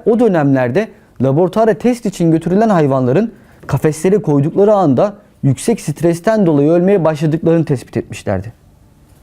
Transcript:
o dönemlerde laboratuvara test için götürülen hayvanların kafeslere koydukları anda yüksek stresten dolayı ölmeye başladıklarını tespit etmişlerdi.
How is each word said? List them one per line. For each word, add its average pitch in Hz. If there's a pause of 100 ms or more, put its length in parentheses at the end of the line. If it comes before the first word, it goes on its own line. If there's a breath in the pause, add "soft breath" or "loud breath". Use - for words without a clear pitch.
o 220
dönemlerde 147 (340 loud breath)
laboratuvara 180
test 240
için 175
götürülen 175
hayvanların 147 (340 loud breath)
kafeslere 160
koydukları 165
anda 185 (280 loud breath)
yüksek 139
stresten 175
dolayı 147
ölmeye 180
başladıklarını 160
tespit -
etmişlerdi. 104 (720 soft breath)